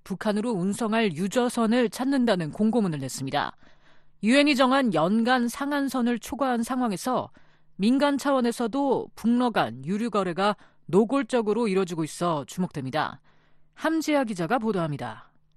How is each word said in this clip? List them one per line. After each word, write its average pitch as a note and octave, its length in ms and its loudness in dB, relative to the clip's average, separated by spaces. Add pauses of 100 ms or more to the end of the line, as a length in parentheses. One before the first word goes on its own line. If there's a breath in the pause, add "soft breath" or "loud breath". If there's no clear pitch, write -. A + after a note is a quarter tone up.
북한으로 G#3+ 480 -2
운송할 G#3 640 0
유조선을 A#3 760 0
찾는다는 A#3+ 640 0
공고문을 G#3 480 0
냈습니다. C3+ 580 -4 (640 soft breath)
유엔이 C#4 340 6
정한 B3+ 380 4
연간 A3+ 540 2
상한선을 C4 720 -2
초과한 B3 420 -2
상황에서 A#3+ 680 -2 (460 soft breath)
민간 C4+ 420 2
차원에서도 B3 960 0
북러 A#3+ 340 2
간 C3 340 -2
유류 G3+ 280 -2
거래가 F#3+ 440 0 (300 soft breath)
노골적으로 A3 840 2
이뤄지고 F3+ 340 0
있어 D#3 420 -2
주목됩니다. D3 760 -4 (540)
함지아 D4+ 520 0
기자가 G3+ 340 -2
보도합니다. D#3 640 -4 (340)